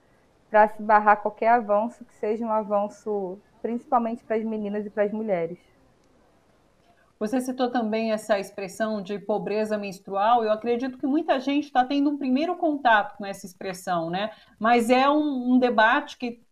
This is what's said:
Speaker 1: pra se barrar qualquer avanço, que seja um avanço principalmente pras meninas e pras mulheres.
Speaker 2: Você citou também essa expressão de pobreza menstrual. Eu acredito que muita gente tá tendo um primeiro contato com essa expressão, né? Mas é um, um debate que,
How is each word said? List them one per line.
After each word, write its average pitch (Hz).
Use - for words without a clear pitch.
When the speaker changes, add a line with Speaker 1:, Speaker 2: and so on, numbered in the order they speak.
Speaker 1:
pra 214
se 214
barrar 208
qualquer 220
avanço, 233
que -
seja 220
um 226
avanço 208
principalmente 233
pras 220
meninas 214
e 208
pras 208
mulheres. 185
Speaker 2:
Você 254
citou 254
também 220
essa 214
expressão 202
de 196
pobreza 208
menstrual. 202
Eu 214
acredito 240
que 294
muita 302
gente 285
tá 254
tendo 285
um 285
primeiro 285
contato 277
com 202
essa 196
expressão, 175
né? 202
Mas 240
é 262
um, 277
um 254
debate 240
que, 240